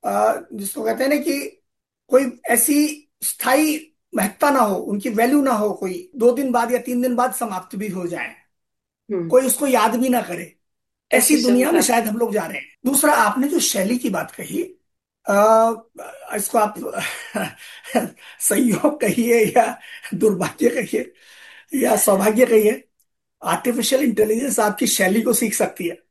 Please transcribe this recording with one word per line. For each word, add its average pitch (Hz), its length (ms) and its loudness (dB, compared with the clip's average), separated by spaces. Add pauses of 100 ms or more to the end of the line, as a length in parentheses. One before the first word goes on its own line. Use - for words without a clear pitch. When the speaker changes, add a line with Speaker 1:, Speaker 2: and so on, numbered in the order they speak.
Speaker 1:
अ, 220 480 0
जिसको 208 300 -8
कहते 226 200 -2
हैं 269 60 0
ना 294 80 2
कि 285 460 -6 (440)
कोई 254 380 2
ऐसी 294 640 0 (140)
स्थायी 294 640 0 (300)
महत्ता 214 340 0
ना 269 100 2
हो, 208 160 2
उनकी 202 340 -6
value 240 320 2
ना 269 100 2
हो, 214 220 0
कोई 180 420 -8
दो 240 160 4
दिन 262 200 -2
बाद 233 200 0
या 247 60 0
तीन 247 240 -4
दिन 247 140 0
बाद 247 180 0
समाप्त 196 420 -8
भी 208 120 -8
हो 175 200 -8
जाए, 127 260 -8 (800)
Speaker 2:
हम्म। 170 180 -4
Speaker 1:
कोई 254 120 6
उसको 269 260 -2
याद 226 280 2
भी 254 140 0
ना 247 120 2
करे, 170 340 -10 (560)
ऐसी 254 220 4
Speaker 2:
ऐसी 247 100 2
Speaker 1:
दुनिया 247 280 2
में 339 100 4
Speaker 2:
संभावना। - 0 -
Speaker 1:
शायद 233 240 2
हम 214 120 -4
लोग 220 160 -2
जा 202 80 -2
रहे 156 160 -8
हैं। 135 80 -14 (200)
दूसरा, 277 280 2
आपने 247 340 2
जो 285 120 0
शैली 208 380 -2
की 247 120 -4
बात 165 220 -6
कही, 190 320 -8 (680)
अ, 220 440 4 (640)
इसको 208 220 -2
आप - 460 -2 (320)
<laughs> 196 200 -6 (840)
संयोग 247 640 0
कहिए 226 440 2
या 233 340 0 (340)
दुर्भाग्य 190 560 0
कहिए - 440 -6 (600)
या 262 220 0
सौभाग्य 208 500 2
कहिए, 220 380 2 (600)
artificial 240 600 0
intelligence 226 560 0
आपकी 208 280 0
शैली 196 340 2
को 233 120 0
सीख 208 200 0
सकती - 300 -4
है। 170 120 -6 (160)